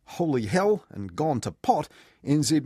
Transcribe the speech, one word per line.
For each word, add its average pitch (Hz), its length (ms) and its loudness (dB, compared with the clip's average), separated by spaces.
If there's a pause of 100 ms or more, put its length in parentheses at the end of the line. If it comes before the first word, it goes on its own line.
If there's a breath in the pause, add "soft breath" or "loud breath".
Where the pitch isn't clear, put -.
"Holy 135 420 -2
Hell" 190 420 2
and 95 260 -12
"Gone 147 260 0
to 95 100 -6
Pot," - 380 -2 (340 loud breath)
N 147 180 2
Z 151 240 2